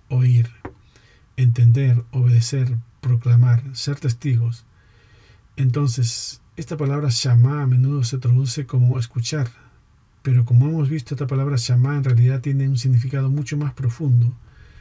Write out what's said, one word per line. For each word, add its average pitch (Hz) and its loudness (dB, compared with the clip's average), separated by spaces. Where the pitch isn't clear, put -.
oír, 123 2
entender, 120 2
obedecer, 123 0
proclamar, 120 2
ser 143 -8
testigos. 120 -4
Entonces, 127 -2
esta 165 -10
palabra 143 -2
shamá 131 2
a 135 -2
menudo 131 0
se 131 -6
traduce 127 0
como 123 0
escuchar, 123 -4
pero 127 2
como 127 4
hemos 160 -2
visto, 147 -6
esta 135 -4
palabra 135 -2
shamá 127 0
en 135 -2
realidad 127 2
tiene 135 -2
un 135 0
significado 131 0
mucho 143 -4
más 147 -4
profundo 120 0